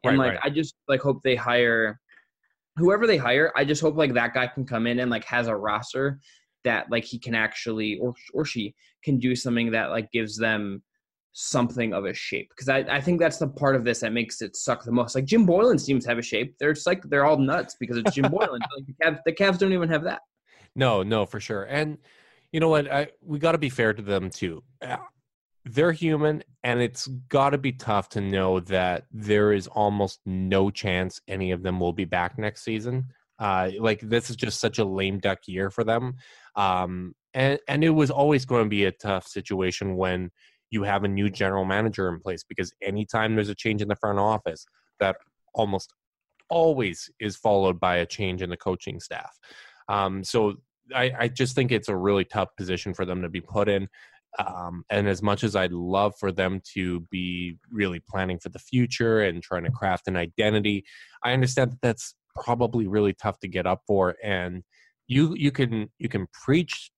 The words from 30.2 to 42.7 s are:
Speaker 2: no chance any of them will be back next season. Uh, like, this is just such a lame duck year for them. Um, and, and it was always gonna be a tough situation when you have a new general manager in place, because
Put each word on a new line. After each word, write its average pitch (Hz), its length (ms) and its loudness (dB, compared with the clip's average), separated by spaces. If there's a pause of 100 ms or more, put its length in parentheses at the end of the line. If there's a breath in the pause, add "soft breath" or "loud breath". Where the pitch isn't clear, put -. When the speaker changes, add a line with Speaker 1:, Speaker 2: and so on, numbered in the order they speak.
Speaker 2:
no 95 460 2
chance 92 560 -4
any 95 240 -4
of 90 140 -4
them 92 160 -2
will 87 120 0
be 90 120 -4
back 87 340 -2
next 107 240 -6
season. 123 460 -4 (320 soft breath)
Uh, 95 400 0
like, 110 200 0
this 117 300 -2
is 113 60 -8
just - 240 -4
such 113 180 -2
a 110 60 2
lame 98 340 -2
duck 95 300 -2
year 95 220 -4
for 117 120 -4
them. 117 320 -2 (400 loud breath)
Um, 92 600 -2 (200)
and, 135 320 2
and 143 160 0
it 165 80 6
was 151 220 4
always 143 320 4
gonna 120 240 2
be 101 160 2
a 95 80 2
tough 95 340 -4
situation 95 720 -4
when 92 340 -2 (400 soft breath)
you 104 140 -2
have 101 180 0
a 101 60 0
new 98 200 2
general 98 360 0
manager 101 440 0
in 85 120 -6
place, 90 240 -8
because - 360 -8